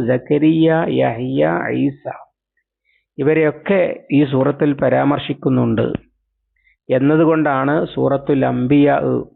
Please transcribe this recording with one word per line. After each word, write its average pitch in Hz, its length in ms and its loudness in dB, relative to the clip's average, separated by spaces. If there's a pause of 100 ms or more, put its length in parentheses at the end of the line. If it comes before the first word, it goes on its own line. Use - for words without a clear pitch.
(100)
സക്കരിയ, 156 580 2 (320)
യഹ്യ, 131 420 -2 (400)
ഈസ, 139 220 -4 (1120)
ഇവരെയൊക്കെ 156 640 0 (300)
ഈ 139 60 4 (120)
സൂറത്തിൽ 139 400 0 (100)
പരാമർശിക്കുന്നുണ്ട് 131 1080 0 (1000)
എന്നതുകൊണ്ടാണ് 147 840 2 (180)
സൂറത്തുൽ 135 540 -2
അംബിയ 127 420 2 (460)